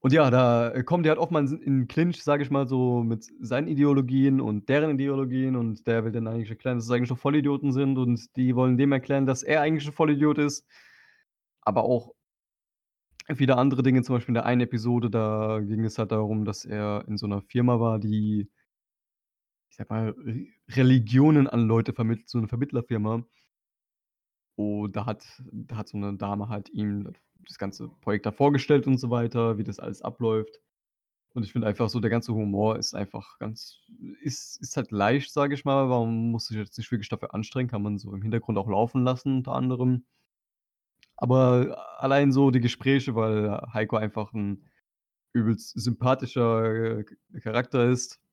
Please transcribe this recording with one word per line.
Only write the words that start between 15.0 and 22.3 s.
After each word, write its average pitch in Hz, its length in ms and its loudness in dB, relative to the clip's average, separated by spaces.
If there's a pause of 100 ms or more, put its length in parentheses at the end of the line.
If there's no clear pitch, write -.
da 107 500 0
ging 107 240 -2
es 107 140 -4
halt 110 140 -2
darum, 107 320 0
dass 101 200 -6
er 104 440 -4
in 104 100 -4
so 101 80 -6
einer 101 160 -4
Firma 123 380 2
war, 113 180 0
die, 107 520 -2 (1200)
ich - 60 -20
sag - 140 -12
mal, 110 200 -2
Re-, 131 360 -8 (240)
Religionen 131 800 4
an 117 180 0
Leute 113 260 2
vermittelt, 113 360 -4
so 123 100 -4